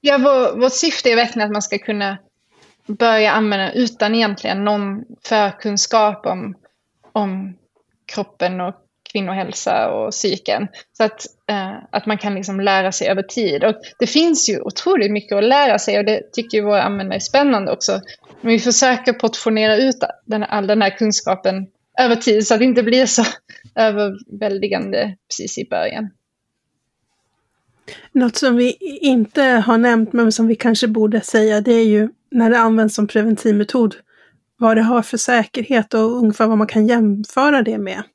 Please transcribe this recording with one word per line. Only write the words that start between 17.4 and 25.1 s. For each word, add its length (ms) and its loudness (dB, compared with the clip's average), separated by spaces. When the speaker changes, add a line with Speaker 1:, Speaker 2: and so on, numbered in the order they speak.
Speaker 1:
också. 300 -4
Men 100 -2
vi 80 2
försöker 540 0
portionera 640 0
ut 180 2
den, 180 -4
all 240 -4
den 140 2
här 160 0
kunskapen 680 -2
över 160 4
tid 320 0
så 60 2
att 60 2
det 60 4
inte 180 2
blir 220 2
så 180 0
<laughs> 260 -20
överväldigande 1400 -2